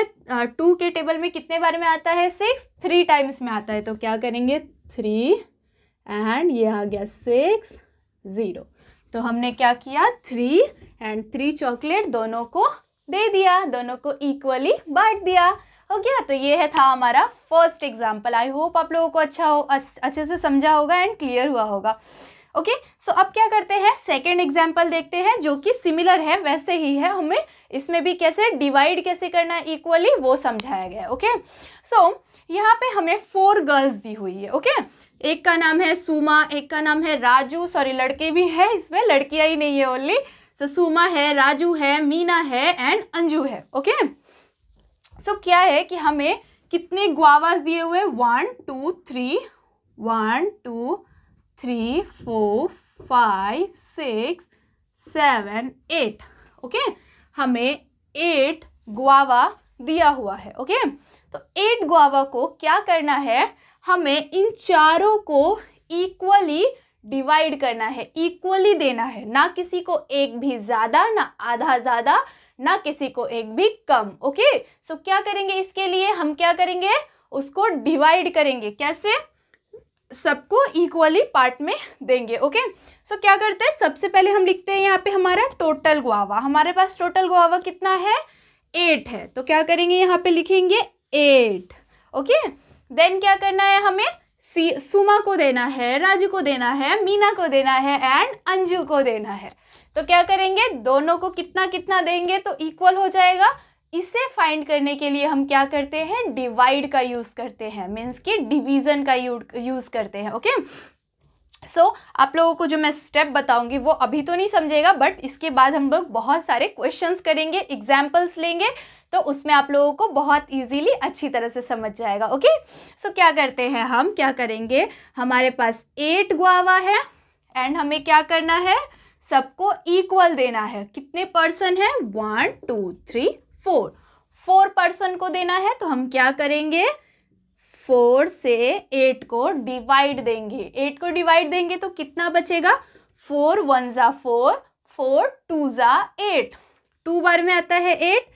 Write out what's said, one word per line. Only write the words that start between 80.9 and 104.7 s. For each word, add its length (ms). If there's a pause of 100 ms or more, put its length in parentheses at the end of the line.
पार्ट 280
में 140 (280)
देंगे। 340
ओके, 220 (460)
so 160
क्या 140
करते 300
हैं, 140
सबसे 280
पहले 240
हम 140
लिखते 260
हैं 80
यहाँ 180
पे 120
हमारा 340 (160)
टोटल 400
गुआवा। 380
हमारे 340
पास 280
टोटल 280
गुआवा 300
कितना 380
है, 200 (600)
एट 320
है। 200
तो 160
क्या 200
करेंगे, 320
यहाँ 220
पे 120
लिखेंगे 500 (340)
एट। 600 (400)
ओके, 340 (440)
then 280
क्या 160
करना 280
है 180
हमें, 260 (340)
सी-, 380
सुमा 400
को 160
देना 300
है, 340
राजू 280
को 140
देना 300
है, 320
मीना 280
को 160
देना 260
है 260
and 380 (100)
अंजू 360
को 180
देना 300
है। 200 (440)
तो 80
क्या 200
करेंगे, 460
दोनों 480
को 120
कितना 360
कितना 360
देंगे 360
तो 240
इक्वल 340
हो 120
जाएगा, 520 (340)
इसे 340
फाइंड 400
करने 280